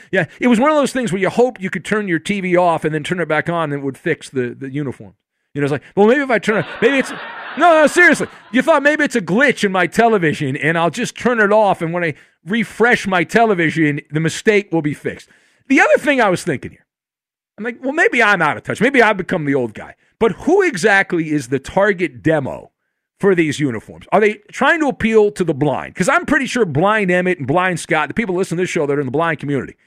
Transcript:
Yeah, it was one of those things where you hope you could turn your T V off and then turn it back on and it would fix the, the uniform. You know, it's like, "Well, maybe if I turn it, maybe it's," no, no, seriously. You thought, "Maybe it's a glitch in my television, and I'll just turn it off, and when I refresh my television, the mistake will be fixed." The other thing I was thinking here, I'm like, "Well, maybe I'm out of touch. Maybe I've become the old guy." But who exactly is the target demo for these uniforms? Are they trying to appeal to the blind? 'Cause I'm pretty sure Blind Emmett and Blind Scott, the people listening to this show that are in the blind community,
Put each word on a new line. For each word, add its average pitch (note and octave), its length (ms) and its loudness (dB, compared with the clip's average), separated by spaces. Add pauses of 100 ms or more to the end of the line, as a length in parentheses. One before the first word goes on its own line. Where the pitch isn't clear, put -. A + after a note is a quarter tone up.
(120)
Yeah, F3+ 160 0 (120)
it B3+ 80 0
was A#3 140 4
one D4+ 100 4
of D4+ 60 2
those C4+ 160 0
things A#3+ 180 -4
where G3 80 -2
you F3+ 100 0
hope A#3+ 300 0
you F#3 100 -6
could F3 140 -8
turn G#3 240 -2
your D#3+ 120 -2
T G3+ 200 -4
V F3+ 160 -2
off E3+ 300 2
and D#3 100 -2
then D3 80 -6
turn F3+ 160 -4
it D#3+ 80 -4
back D3+ 220 -2
on E3 240 -2
and C#3+ 80 -6
it C#3 40 -8
would C3+ 120 -6
fix - 320 -6
the, B2 280 -6
the C3+ 140 -12
uniform. B2 440 -10 (380)
You C#3+ 60 -6
know, C#3+ 60 0
it's C#3 80 -2
like, C3 100 -6 (120)
"Well, G3+ 120 6
maybe C#4 140 4
if C4 100 -4
I G#3+ 80 2
turn G3+ 240 -2
it, - 20 -8 (160)
maybe C4+ 180 4
it's," - 120 -4
no, D#4 680 0
no, D4 40 6
seriously. E4 420 4 (260)
You B3+ 80 2
thought, D4 200 4
"Maybe D4+ 220 2
it's C4+ 140 -2
a A3 40 0
glitch G#3 440 0
in F#3 80 -2
my F3+ 120 2
television, E3 720 0
and D#3 220 -2
I'll E3+ 120 0
just - 280 -6
turn A#3 240 0
it G3+ 100 2
off, G#3 300 2
and E3 120 -4
when F3 120 -4
I D3+ 80 -4 (320)
refresh A3 600 0
my F#3 200 0
television, E3 760 2 (100)
the D#3 120 -2
mistake G3+ 500 0
will E3 100 0
be C#3+ 120 -4
fixed." - 340 -10 (400)
The C#4+ 140 4
other D5 160 6
thing C4+ 240 0
I G#3 80 4
was F3 140 -2
thinking B2+ 280 -6
here, - 160 -20 (680)
I'm G#3 80 -10
like, A#3+ 180 -10
"Well, C4 80 -2
maybe D#4+ 320 2
I'm G3+ 180 4
out D3 140 0
of G#2 80 -12
touch. - 160 -6
Maybe A#3 220 4
I've G#3+ 160 4
become F3 260 -4
the C#3 100 -2
old B2 200 -2
guy." D#2 220 -18 (240)
But A3 120 2 (120)
who F#4+ 180 4
exactly G3 720 0
is C#3 180 -2
the C3+ 100 -2
target F3+ 640 -2
demo C3 480 -2 (480)
for F#3+ 160 2
these D#3 240 0
uniforms? G#2 540 -6
Are G3 80 4
they G#3+ 140 2 (160)
trying D#4 280 0
to D4+ 80 0
appeal G#3+ 440 2
to F#3+ 120 -6
the D#3+ 100 -2
blind? B2+ 420 -4
'Cause F#3 120 -2
I'm D4+ 180 2
pretty C#4 200 0
sure A#3 200 -2
Blind F#3 460 0
Emmett F3+ 280 0
and C3 80 -6
Blind F3+ 320 0
Scott, D3+ 280 -2
the C#3+ 60 -12
people G#3 200 -4
listening F3 240 -4
to F#3 60 -2
this E3+ 60 -4
show D#3 160 -2
that C#3 120 -2
are D3 40 -2
in C#3 40 -6
the B2 60 -6
blind D#3+ 280 -2
community, C#3 360 -6 (120)